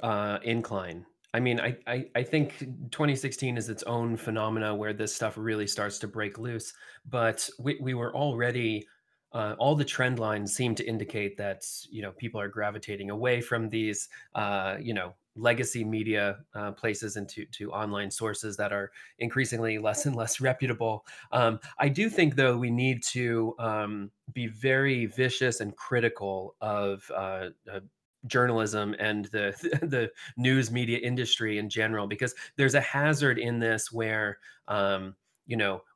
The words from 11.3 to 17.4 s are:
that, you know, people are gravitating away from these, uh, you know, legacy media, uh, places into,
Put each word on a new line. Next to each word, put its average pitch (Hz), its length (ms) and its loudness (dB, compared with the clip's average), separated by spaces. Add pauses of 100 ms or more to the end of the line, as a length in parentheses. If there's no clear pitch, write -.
that, 98 260 -6 (280)
you 110 100 -8
know, 101 120 -6
people 110 280 -6
are 101 60 -2
gravitating 104 640 -4
away 120 300 2
from 113 280 -2
these, 110 400 -2 (240)
uh, 101 480 0
you 117 100 -4
know, 92 240 -4 (200)
legacy 117 480 2
media, 107 600 0 (120)
uh, 104 160 -6
places 104 440 -4
into, 104 300 -10